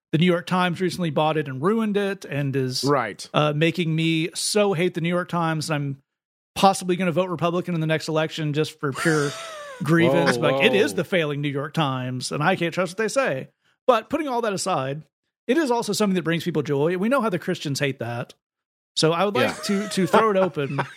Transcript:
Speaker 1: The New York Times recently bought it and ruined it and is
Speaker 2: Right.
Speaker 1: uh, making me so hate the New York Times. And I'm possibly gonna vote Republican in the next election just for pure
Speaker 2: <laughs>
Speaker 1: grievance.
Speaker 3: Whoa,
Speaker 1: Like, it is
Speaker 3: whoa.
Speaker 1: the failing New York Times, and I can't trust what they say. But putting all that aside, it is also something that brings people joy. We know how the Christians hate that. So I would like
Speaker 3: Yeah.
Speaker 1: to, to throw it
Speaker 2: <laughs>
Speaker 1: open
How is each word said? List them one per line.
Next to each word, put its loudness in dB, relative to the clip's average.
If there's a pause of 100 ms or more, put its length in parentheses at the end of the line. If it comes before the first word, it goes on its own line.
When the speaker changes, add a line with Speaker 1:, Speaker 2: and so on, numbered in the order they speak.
(120)
Speaker 1:
The 4
New 6
York 2
Times 2
recently -2
bought 2
it -2
and -6
ruined 0
it -2
and -2
is -2
Speaker 2:
Right. 0
Speaker 1:
uh, 4
making 0
me 0
so 0
hate 0
the -4
New -2
York -2
Times. -2
And -2
I'm -4 (520)
possibly 2
gonna 0
vote 0
Republican -2
in -2
the -2
next -2
election -2
just -2
for -2
pure 0 (260)
Speaker 2:
<laughs> -14
Speaker 1:
grievance. 2
Speaker 3:
Whoa, -2
Speaker 1:
Like, 2
it 4
is 2
Speaker 3:
whoa. -10
Speaker 1:
the -2
failing -2
New -2
York -6
Times, -2
and -2
I 4
can't -2
trust -2
what -14
they -2
say. -2 (380)
But 4
putting -2
all -2
that 0
aside, -4 (440)
it 2
is 2
also 0
something 2
that 0
brings 0
people 0
joy. 0
We 0
know 2
how -2
the -2
Christians -4
hate -2
that. -8 (640)
So 4
I 2
would 0
like 4 (220)
Speaker 3:
Yeah. 0
Speaker 1:
to, -10
to 0
throw 4
it 0
Speaker 2:
<laughs> 4
Speaker 1:
open 0 (160)